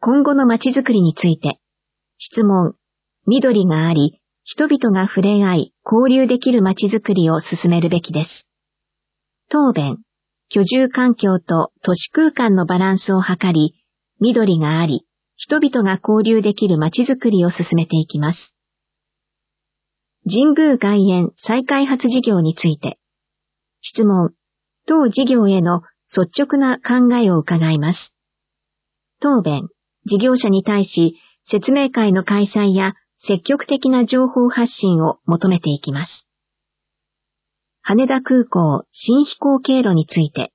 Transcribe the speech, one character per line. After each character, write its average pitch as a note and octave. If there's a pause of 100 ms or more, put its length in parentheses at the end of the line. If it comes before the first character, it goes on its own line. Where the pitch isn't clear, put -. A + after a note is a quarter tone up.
今 C4
後 C#4+
の C4+
ま A#3
ち C4
づ C4+
く C4
り G3+
に D#3+
つ -
い D#3+
て。 - (600)
質 -
問、 F#3+ (520)
緑 A3
が D#3+
あ E3+
り、 D3+ (240)
人 -
々 C4
が F#3+
触 G3
れ G3+
合 F#3
い、 D#3 (100)
交 B3
流 C4
で B3
き B3+
る A#3
ま F#3+
ち G3+
づ G#3
く G#3+
り E3+
を D#3+
進 E3+
め E3+
る E3
べ E3
き E3
で D#3
す。 - (1040)
答 C#4+
弁、 C#3+ (500)
居 G3+
住 B3+
環 B3+
境 F#3+
と E3 (100)
都 F3+
市 -
空 D#4
間 A#3
の F#3
バ F3+
ラ F#3+
ン F#3+
ス -
を F#3
図 F#3 (160)
り、 D#3 (460)
緑 G#3+
が D#3
あ E3+
り、 C#3 (300)
人 -
々 C4+
が F#3+
交 G#3+
流 A3
で G#3
き G#3
る E3+
ま D#3
ち B3
づ B3+
く B3+
り F#3
を F3
進 F3
め E3
て E3
い D#3+
き -
ま D3
す。 - (1700)
神 C4+
宮 D4+
外 G3+
苑 F3+
再 B3+
開 C#4
発 C4
事 B3+
業 G#3
に D#3+
つ -
い D3+
て。 - (840)
質 -
問、 F#3 (520)
当 D#4
事 C4
業 A#3+
へ F#3+
の E3+ (260)
率 F#3
直 C#4+
な B3+
考 B3
え A#3
を E3+
伺 D#3+
い D#3
ま D#3
す。 - (1080)
答 C#4
弁、 D#3 (360)
事 G3+
業 B3+
者 A#3+
に F#3+
対 G3+
し、 E3 (280)
説 -
明 C#4
会 A3
の F#3
開 G3+
催 G3+
や F#3+ (220)
積 G3
極 C#4
的 C4+
な B3+
情 B3+
報 B3
発 A#3+
信 E3+
を -
求 E3+
め F3+
て D#3
い C#3+
き C#3+
ま C#3+
す。 - (1600)
羽 A3+
田 C4
空 B3+
港 D#3+
新 C4+
飛 -
行 C#4
経 C4
路 G3
に D#3
つ -
い D3+
て。 -